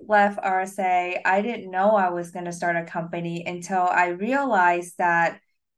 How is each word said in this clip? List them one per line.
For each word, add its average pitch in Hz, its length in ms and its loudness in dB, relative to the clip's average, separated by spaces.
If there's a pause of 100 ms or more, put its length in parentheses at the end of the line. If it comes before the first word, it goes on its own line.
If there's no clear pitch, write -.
left 202 340 4
R 190 200 0
S 190 180 -8
A, 180 440 0
I 185 160 4
didn't 208 300 -6
know 190 220 2
I 190 180 2
was 175 220 -6
gonna 175 200 -8
start 170 240 -2
a 170 80 -2
company 170 600 -6
until 175 360 -2
I 180 260 2
realized 185 880 0
that 170 400 2 (400)